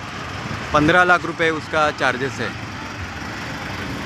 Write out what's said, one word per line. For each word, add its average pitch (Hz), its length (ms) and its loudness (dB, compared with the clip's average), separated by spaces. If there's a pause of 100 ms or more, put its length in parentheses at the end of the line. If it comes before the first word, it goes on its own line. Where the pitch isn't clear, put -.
(720)
पंधरा 160 320 8
लाख 175 200 6
रुपये 165 240 2
उसका 156 500 0
चार्जेस 127 400 0
आहे. 113 100 -2 (1600)